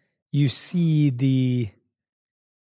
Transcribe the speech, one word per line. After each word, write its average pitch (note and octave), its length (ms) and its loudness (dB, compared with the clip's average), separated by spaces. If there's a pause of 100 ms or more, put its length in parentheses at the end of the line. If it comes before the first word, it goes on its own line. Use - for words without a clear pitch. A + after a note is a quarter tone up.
(320)
you C#3+ 180 2
see D#3 600 0
the, B2+ 600 0 (960)